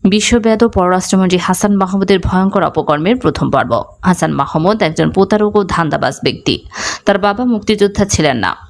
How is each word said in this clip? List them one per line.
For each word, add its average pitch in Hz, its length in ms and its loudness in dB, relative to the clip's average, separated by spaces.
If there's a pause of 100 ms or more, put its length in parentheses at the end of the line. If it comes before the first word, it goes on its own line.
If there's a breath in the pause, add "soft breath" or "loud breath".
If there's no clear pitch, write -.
বিশ্বব্যাপী 220 680 2
পররাষ্ট্রমন্ত্রী 185 640 2
হাসান 202 380 0
মাহমুদের 190 420 0
ভয়ঙ্কর 190 440 0
অপকর্মের 156 540 0
প্রথম 160 340 -2
পর্ব। 120 340 0 (200)
হাসান 170 280 0
মাহমুদ 160 500 0
একজন 160 280 0
প্রতারক 208 460 2
ও 208 80 2
ধান্দাবাজ 143 500 -2 (100)
ব্যক্তি। - 380 -2 (420 loud breath)
তার 202 140 2
বাবা 202 260 -2
মুক্তিযোদ্ধা 208 600 0
ছিলেন 151 320 0
না, 92 200 -2 (140)